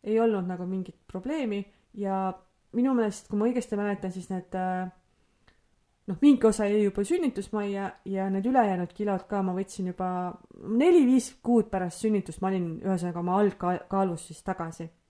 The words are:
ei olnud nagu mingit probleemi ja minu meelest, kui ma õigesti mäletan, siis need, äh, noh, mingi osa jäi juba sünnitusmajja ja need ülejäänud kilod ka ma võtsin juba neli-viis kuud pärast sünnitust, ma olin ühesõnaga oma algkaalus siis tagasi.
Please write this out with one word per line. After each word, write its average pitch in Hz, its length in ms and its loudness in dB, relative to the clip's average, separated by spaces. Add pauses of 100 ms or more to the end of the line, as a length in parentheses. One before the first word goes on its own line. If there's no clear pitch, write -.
ei 220 160 2
olnud 214 280 2
nagu 180 200 -6
mingit 185 300 -6 (100)
probleemi 226 540 -4 (340)
ja 190 320 -2 (480)
minu 262 160 2
meelest, 220 380 0
kui 208 100 -2
ma 220 80 2
õigesti 240 300 -2
mäletan, 202 340 -4
siis 180 160 -10
need, 185 240 -8
äh, 185 300 -4 (1300)
noh, 170 100 -4
mingi 285 240 8
osa 214 240 4
jäi 208 140 2
juba 202 260 0
sünnitusmajja 208 760 -2 (260)
ja 190 200 -2
need 196 180 -2
ülejäänud 196 420 2
kilod 202 380 -4
ka 202 160 -2
ma 180 100 -2
võtsin 190 380 -6
juba 185 140 -6 (520)
neli-viis 262 680 6 (100)
kuud 233 320 2
pärast 185 320 -4
sünnitust, 202 400 -2
ma 190 80 0
olin 180 140 -2 (180)
ühesõnaga 175 380 -2
oma 180 180 0
algkaalus 190 880 0
siis - 160 -18
tagasi. 165 460 -8 (200)